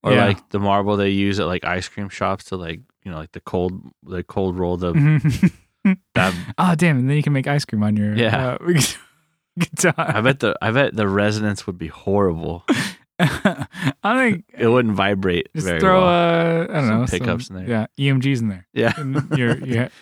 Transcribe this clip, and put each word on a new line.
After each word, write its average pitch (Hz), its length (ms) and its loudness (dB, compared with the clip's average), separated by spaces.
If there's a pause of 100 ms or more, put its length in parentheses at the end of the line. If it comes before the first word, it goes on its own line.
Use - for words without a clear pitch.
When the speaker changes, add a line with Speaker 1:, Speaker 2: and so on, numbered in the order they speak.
Speaker 1:
or, 104 100 2
Speaker 2:
Yeah. 120 140 4
Speaker 1:
like, 101 220 -2
the 101 100 -2
marble 101 360 2
they 101 140 2
use 98 300 0
at, 80 80 0
like, 90 180 -4
ice 92 240 -4
cream 101 200 -10
shops 98 360 -4
to, 98 100 -10
like, 87 260 -10 (220)
you 98 60 -12
know, 82 80 -10
like, 78 140 -14
the 95 100 -16
cold, 92 400 -4 (220)
the 90 180 -10
cold 92 380 -4
roll, 90 180 -2
the 87 160 -2
Speaker 2:
Mm-hmm. 151 1000 0 (100)
<laughs> - 100 -20
Speaker 1:
that 185 220 0 (240)
Speaker 2:
Oh, 180 160 2
damn. 156 240 2
And 131 100 0
then 147 80 2
you 147 60 0
can 147 100 0
make 135 140 -2
ice 143 180 0
cream 107 160 -2
on 107 160 2
your, 104 180 0
Speaker 1:
Yeah. 117 460 0
Speaker 2:
uh, 175 120 0 (400)
<laughs> - 460 -20
guitar. 175 380 0
Speaker 1:
I 110 240 0
bet 135 180 2
the, 107 220 0
I 110 100 0
bet 127 240 2
the 107 120 0
resonance 104 600 0
would 92 100 -8
be 95 100 -10
horrible. 87 760 -2 (560)
Speaker 2:
<laughs> - 0 - (840)
I 220 140 0 (140)
think 175 140 -4 (120)
Speaker 1:
It 117 100 2
wouldn't 117 280 4
vibrate 95 600 0
Speaker 2:
just 156 120 -4
Speaker 1:
very 85 120 0
Speaker 2:
throw, 185 220 4
Speaker 1:
well. 180 80 4
Speaker 2:
uh, 170 540 2
I - 40 -4
don't 143 200 0
Speaker 1:
Some 110 140 2
Speaker 2:
know, 127 60 0
Speaker 1:
pickups 92 400 -2
Speaker 2:
some, 92 100 -14
Speaker 1:
in 95 80 -10
there. 113 220 -2 (100)
Speaker 2:
yeah, 139 80 -2
E 139 40 4
M 135 100 2
Gs 131 220 0
in 110 80 0
there. 92 240 -10
Speaker 1:
Yeah. 117 240 0
Speaker 2:
And 139 400 -4
you're, 120 200 0
you 127 260 -4
ha- - 60 -6 (120)